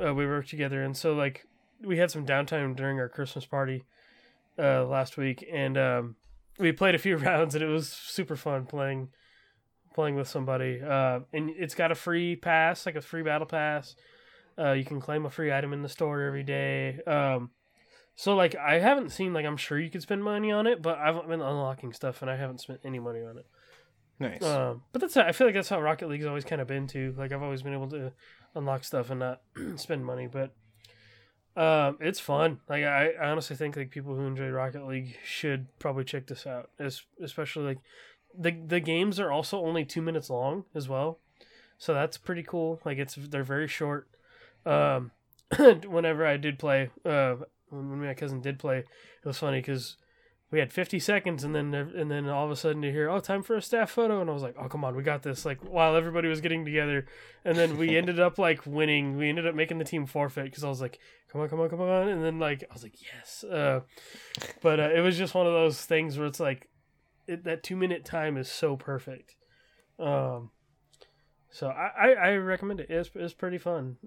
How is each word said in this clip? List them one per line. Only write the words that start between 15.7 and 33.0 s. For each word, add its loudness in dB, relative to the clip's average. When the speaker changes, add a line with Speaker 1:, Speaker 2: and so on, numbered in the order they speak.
Speaker 1:
in -4
the -6
store -2
every -4
day. -2
Um, 2
so, 2
like, 4
I 4
haven't 4
seen, -2
like, 0
I'm -2
sure -4
you -4
could -8
spend -2
money 0
on 2
it, 2
but 0
I've 4
been -2
unlocking -4
stuff, -8
and -6
I -4
haven't -8
spent -14
any -6
money -8
on -14
it. -20
Speaker 2:
Nice. -6
Speaker 1:
Um, -2
but -4
that's, -2
I 8
feel 6
like 2
that's -2
how 0
Rocket 0
League's -4
always -4
kinda -4
been, -4
too. -6
Like, -6
I've -6
always -6
been -6
able -6
to -8
unlock -2
stuff -4
and -4
not -4
<clears throat> -6
spend -4
money, -6
but, -6
um, 4
it's -2
fun. 2
Like, 0
I, 4